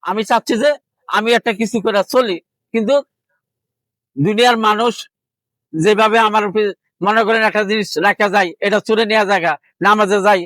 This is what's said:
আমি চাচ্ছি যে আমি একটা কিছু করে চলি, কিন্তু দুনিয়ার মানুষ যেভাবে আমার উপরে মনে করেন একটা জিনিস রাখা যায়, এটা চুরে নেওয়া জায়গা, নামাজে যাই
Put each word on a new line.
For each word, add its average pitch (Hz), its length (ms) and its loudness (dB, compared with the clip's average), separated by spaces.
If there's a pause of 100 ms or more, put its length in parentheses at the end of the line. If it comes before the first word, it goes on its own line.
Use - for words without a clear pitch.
আমি 196 220 -4
চাচ্ছি 233 320 -2
যে 285 180 0 (320)
আমি 214 260 -2
একটা 233 200 0
কিছু 214 280 -4
করে 202 280 0
চলি, 233 320 0 (320)
কিন্তু 240 300 0 (1160)
দুনিয়ার 220 380 2
মানুষ 220 540 -2 (600)
যেভাবে 208 460 2
আমার 214 280 2
উপরে 202 260 -2 (340)
মনে 220 200 2
করেন 220 220 0
একটা 208 220 -2
জিনিস 214 180 -2 (180)
রাখা 208 280 0
যায়, 190 160 0 (160)
এটা 202 200 0
চুরে 220 240 0
নেওয়া 214 220 2
জায়গা, 170 200 0 (320)
নামাজে 208 420 2
যাই 202 180 4